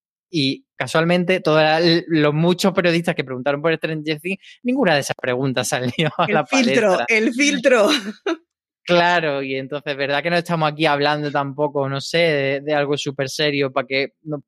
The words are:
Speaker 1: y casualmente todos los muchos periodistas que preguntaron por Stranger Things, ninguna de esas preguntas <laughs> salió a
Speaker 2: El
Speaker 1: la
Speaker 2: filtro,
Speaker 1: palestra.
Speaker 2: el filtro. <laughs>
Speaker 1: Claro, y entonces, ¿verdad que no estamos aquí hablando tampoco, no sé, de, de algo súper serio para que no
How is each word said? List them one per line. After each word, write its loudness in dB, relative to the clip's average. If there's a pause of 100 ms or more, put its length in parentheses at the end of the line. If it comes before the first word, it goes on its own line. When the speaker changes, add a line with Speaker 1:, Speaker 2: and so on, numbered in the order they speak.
(300)
Speaker 1:
y -2
casualmente 0
todos 4 (460)
los 2
muchos 2
periodistas 0
que -4
preguntaron -4
por 0
Stranger -6
Things, -8 (240)
ninguna 2
de 2
esas -6
preguntas -2
<laughs> -
salió -2
a 2
Speaker 2:
El -2
Speaker 1:
la 2
Speaker 2:
filtro, 2
Speaker 1:
palestra. 0
Speaker 2:
el 2
filtro. 2
<laughs> -4 (380)
Speaker 1:
Claro, 2
y -4
entonces, -6
¿verdad -2
que -2
no 2
estamos 0
aquí -2
hablando 2
tampoco, -2
no -4
sé, -2
de, 0
de -4
algo 0
súper -6
serio -2
para -4
que -4
no -10